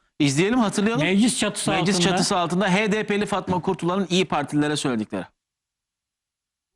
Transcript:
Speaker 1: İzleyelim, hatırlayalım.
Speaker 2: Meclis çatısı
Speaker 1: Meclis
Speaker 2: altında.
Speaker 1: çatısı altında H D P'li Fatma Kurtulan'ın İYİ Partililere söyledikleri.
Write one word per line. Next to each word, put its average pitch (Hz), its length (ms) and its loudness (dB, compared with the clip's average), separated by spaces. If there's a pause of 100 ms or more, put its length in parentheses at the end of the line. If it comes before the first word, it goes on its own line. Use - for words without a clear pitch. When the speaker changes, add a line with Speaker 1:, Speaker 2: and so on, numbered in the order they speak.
(200)
Speaker 1:
İzleyelim, 160 400 2
hatırlayalım. 208 440 0
Speaker 2:
Meclis 196 360 2
çatısı 208 320 -2
Speaker 1:
Meclis 190 240 2
Speaker 2:
altında. 180 140 2
Speaker 1:
çatısı 185 280 0
altında 175 360 0
H 208 180 2
D 214 140 -2
P'li 208 200 -2
Fatma 185 360 -2
Kurtulan'ın 180 480 -2
İYİ 180 160 2
Partililere 147 500 0
söyledikleri. 107 500 -4 (1500)